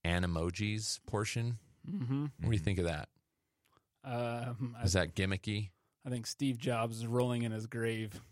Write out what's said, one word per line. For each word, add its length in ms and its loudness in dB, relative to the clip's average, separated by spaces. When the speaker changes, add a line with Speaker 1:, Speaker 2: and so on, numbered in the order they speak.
Speaker 1:
Animojis 1040 0
portion? 520 -2
Speaker 2:
Mm-hmm. 320 -2
Speaker 1:
What 80 -4
do 60 2
you 80 4
Speaker 3:
Mm-hmm. 100 2
Speaker 1:
think 140 2
of 60 4
that? 240 -2
Speaker 2:
Um, 760 -4
I 60 -2
Speaker 1:
Is 100 4
that 200 2
gimmicky? 560 0
Speaker 2:
I 40 -8
think 160 -4
Steve 300 0
Jobs 420 0
is 80 -4
rolling 360 4
in 100 0
his 140 -4
grave 520 -2